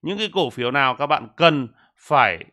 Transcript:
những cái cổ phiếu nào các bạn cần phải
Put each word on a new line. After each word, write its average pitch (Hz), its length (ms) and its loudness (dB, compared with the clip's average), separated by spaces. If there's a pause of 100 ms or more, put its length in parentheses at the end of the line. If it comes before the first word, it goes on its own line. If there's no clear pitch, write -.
những 190 160 -6
cái 214 160 -4
cổ 165 160 0
phiếu 123 220 -4
nào 131 240 0
các 143 120 -4
bạn 143 280 0
cần 147 320 2 (300)
phải 110 560 0